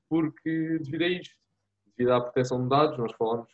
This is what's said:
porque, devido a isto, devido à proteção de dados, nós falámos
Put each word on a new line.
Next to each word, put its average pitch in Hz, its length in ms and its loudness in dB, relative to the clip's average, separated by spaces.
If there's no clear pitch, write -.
porque, 160 720 -2
devido 143 220 -4
a 175 60 2
isto, 180 260 -4
devido 123 180 2
à 123 60 4
proteção 127 420 -2
de 123 60 -2
dados, 143 300 4
nós 113 140 -4
falámos 117 420 -2